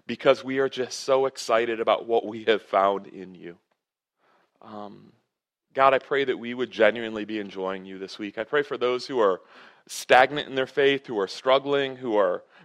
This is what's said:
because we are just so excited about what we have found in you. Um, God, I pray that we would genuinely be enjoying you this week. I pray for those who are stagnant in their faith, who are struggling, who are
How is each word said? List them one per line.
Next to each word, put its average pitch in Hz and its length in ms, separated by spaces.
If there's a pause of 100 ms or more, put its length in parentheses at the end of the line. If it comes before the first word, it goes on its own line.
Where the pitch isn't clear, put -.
because 123 360
we 131 160
are 135 100
just 127 320
so 135 240
excited 117 540
about 110 280
what 113 180
we 110 200
have 107 160
found 98 460
in 92 280
you. 85 220 (1040)
Um, 104 520 (600)
God, 135 200
I 127 60
pray 139 260
that 113 120
we 117 160
would 123 180
genuinely 107 520
be 107 160
enjoying 95 460
you 95 120
this 95 220
week. 104 180
I 113 60
pray 143 200
for 135 140
those 123 300
who 131 120
are 95 220 (460)
stagnant 135 600
in 127 80
their 131 120
faith, 139 400
who 117 120
are 95 80
struggling, 135 680
who 123 220
are 92 260 (220)